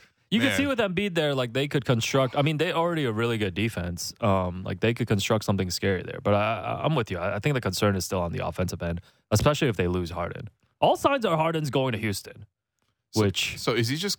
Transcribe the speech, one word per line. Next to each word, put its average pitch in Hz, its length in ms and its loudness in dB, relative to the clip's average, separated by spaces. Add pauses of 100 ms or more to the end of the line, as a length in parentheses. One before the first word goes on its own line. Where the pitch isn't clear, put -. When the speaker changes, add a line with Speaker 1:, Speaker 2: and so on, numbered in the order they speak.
(300)
Speaker 1:
you 214 100 2
could 262 120 2
see 285 140 2
Speaker 2:
Man. - 20 0
Speaker 1:
with 262 100 0
Embiid 196 360 0
there, 151 200 2
like, 127 180 -2
they 139 160 0
could 143 160 -2
construct, 127 520 2
I 143 60 2
mean, 151 160 2
they 160 140 0
already 165 340 0
a 113 60 0
really 117 260 0
good 98 160 0
defense. 87 680 -4
Um, 92 440 0
like, 98 160 -6
they 117 140 2
could 120 140 -2
construct 107 360 2
something 95 260 0
scary 92 320 0
there. - 200 -10
But 101 120 4
I, 104 260 0 (200)
I, - 40 -6
I'm 156 100 2
with 120 160 0
you. 90 80 -4
I, 92 180 -2
I - 20 -2
think 143 160 0
the 123 60 2
concern 101 360 2
is 92 80 -2
still 92 160 -2
on 87 120 -2
the 87 140 -4
offensive 87 360 -4
end, 85 180 -4 (300)
especially 147 380 4
if 113 80 0
they 90 120 0
lose 90 220 -2
Harden. - 380 -8 (320)
All 285 160 4
signs 277 280 0
are 175 120 2
Harden's 156 340 0
going 131 220 0
to 110 60 -4
Houston, - 460 -6 (680)
Speaker 2:
So, 107 100 2
Speaker 1:
which - 360 0
Speaker 2:
so 127 160 -2
is 117 140 0
he 139 80 -2
just 190 220 -4